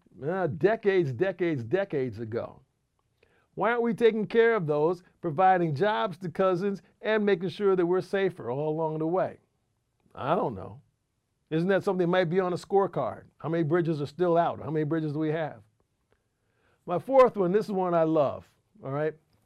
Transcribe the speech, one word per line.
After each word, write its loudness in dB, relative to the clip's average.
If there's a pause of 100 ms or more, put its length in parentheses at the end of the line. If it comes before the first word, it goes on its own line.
(280)
uh, -2
decades, 0
decades, -2
decades -4
ago. -8 (960)
Why 0
aren't 0
we 0
taking 2
care 4
of -2
those, 0 (180)
providing 2
jobs -2
to -8
cousins, 0 (200)
and 0
making 0
sure 0
that 2
we're 0
safer -2
all -4
along -4
the -2
way? -2 (800)
I -2
don't -2
know. -14 (720)
Isn't 0
that 2
something 0
that 0
might 2
be 0
on -2
a -4
scorecard? -2 (140)
How -8
many 0
bridges 0
are -6
still 0
out? 0
How -8
many -2
bridges -4
do -6
we -2
have? -4 (1300)
My -2
fourth 6
one, 0
this 0
is -8
one -2
I 4
love, 0 (340)
all -10
right? -4 (320)